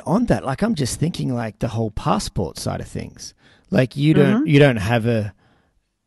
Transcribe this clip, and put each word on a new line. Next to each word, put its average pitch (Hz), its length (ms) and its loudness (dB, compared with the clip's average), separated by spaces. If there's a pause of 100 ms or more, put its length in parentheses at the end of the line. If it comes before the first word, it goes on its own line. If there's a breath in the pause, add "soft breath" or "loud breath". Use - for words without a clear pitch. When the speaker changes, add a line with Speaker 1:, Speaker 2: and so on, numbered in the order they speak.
Speaker 1:
on 170 220 0
that, 98 180 0
like, 135 160 -4
I'm 233 140 0
just 139 240 -4
thinking, 147 340 -2
like, 117 320 -6
the - 40 -2
whole 110 220 -4
passport - 680 -4
side - 220 -6
of - 80 -12
things. - 460 -14 (380 soft breath)
Like, - 260 0
you 147 160 2
don't, 208 280 4
Speaker 2:
Mm-hmm. 311 60 -2
Speaker 1:
you 143 120 6
don't 139 180 6
have 110 300 0
a, 107 260 -2 (720)